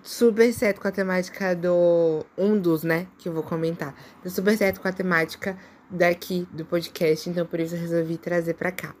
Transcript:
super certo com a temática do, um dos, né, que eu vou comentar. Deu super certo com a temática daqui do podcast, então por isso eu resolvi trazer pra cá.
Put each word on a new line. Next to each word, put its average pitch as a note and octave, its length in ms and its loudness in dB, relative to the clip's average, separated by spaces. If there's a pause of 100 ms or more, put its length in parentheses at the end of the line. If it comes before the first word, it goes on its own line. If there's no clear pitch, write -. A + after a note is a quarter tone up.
super A#3 500 4
certo G#3 280 0
com G#3 80 -4
a F#3+ 40 -2
temática F#3 640 -2
do, E3+ 720 2 (100)
um G#3 240 2
dos, E3 220 2
né, E3 240 0 (100)
que - 120 -10
eu E3+ 40 -6
vou D#3+ 100 -4
comentar. E3 520 -4 (280)
Deu F#3 80 -10
super G3+ 280 2
certo F#3+ 220 2
com - 80 -4
a F#3 40 0
temática F#3 640 -2 (340)
daqui F3 640 0
do D#3+ 140 -10
podcast, E3 640 0
então E3+ 160 -2
por E3+ 120 -6
isso E3 160 -4
eu E3+ 60 -6
resolvi E3 380 -2
trazer E3+ 360 -2
pra F3+ 160 -4
cá. D#3+ 300 -10